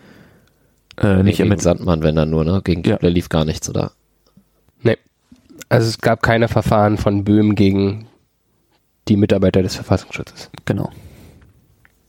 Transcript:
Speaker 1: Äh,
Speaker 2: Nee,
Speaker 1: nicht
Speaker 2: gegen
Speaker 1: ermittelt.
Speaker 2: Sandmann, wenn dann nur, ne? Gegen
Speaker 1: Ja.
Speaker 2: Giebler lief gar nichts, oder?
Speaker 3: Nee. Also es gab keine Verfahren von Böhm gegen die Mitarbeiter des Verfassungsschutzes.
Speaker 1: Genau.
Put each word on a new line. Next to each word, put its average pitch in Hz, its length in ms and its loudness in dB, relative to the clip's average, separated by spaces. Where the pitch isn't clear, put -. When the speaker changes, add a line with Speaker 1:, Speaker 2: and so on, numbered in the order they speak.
Speaker 1:
Äh, 101 160 2
Speaker 2:
Nee, 95 60 4
Speaker 1:
nicht 101 160 2
Speaker 2:
gegen 101 100 2
Speaker 1:
ermittelt. 92 140 0
Speaker 2:
Sandmann, 87 400 0
wenn 78 140 0
dann 80 140 0
nur, 80 140 0
ne? 92 180 0
Gegen 85 200 -2
Speaker 1:
Ja. 107 140 0
Speaker 2:
Giebler 87 140 0
lief 87 180 -2
gar 80 160 0
nichts, - 260 -6
oder? - 220 -6
Speaker 3:
Nee. - 160 0
Also 113 200 0
es 113 100 -6
gab 113 240 -2
keine 117 260 2
Verfahren 104 500 2
von 101 260 0
Böhm 104 300 4
gegen 98 520 0
die 107 80 2
Mitarbeiter 98 460 2
des 92 140 -4
Verfassungsschutzes. - 760 -6
Speaker 1:
Genau. - 260 -4